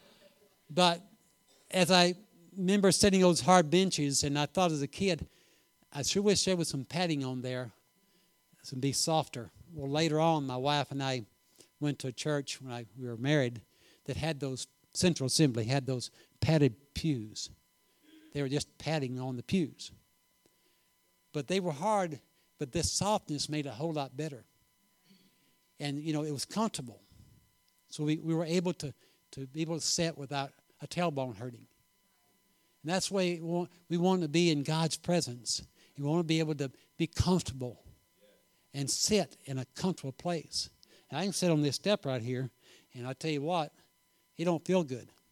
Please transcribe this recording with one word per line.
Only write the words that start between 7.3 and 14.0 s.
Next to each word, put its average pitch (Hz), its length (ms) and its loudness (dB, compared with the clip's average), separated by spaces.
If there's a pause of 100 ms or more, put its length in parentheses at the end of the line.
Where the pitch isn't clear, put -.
there, 127 280 -6 (920)
some 131 180 -8
be 139 120 0
softer." 139 580 0 (220)
Well, 143 160 -10
later 156 320 2
on, 160 260 4
my 127 100 -4
wife 143 340 0
and 139 120 -4
I 131 220 -2 (540)
went 147 220 -2
to 131 80 -6
a 123 40 -6
church 143 480 -4
when 131 120 -12
I, 120 120 -10 (140)
we 127 100 -8
were 120 80 -8
married 127 460 2 (420)